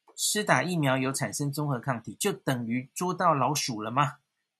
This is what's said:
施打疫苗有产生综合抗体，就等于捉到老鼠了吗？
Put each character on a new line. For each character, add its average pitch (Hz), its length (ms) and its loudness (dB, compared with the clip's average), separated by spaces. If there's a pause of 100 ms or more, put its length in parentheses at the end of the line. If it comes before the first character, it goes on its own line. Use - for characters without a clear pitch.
(160)
施 - 280 0
打 147 180 4
疫 180 140 -2
苗 143 200 2
有 131 160 0
产 113 220 -4
生 143 180 -2
综 151 160 -4
合 135 120 -2
抗 117 240 -4
体， 107 100 -12
就 202 180 0
等 127 360 -2
于 127 260 -4
捉 180 200 -2
到 180 200 4
老 139 220 2
鼠 117 260 -2
了 107 80 -6
吗？ 139 300 0 (400)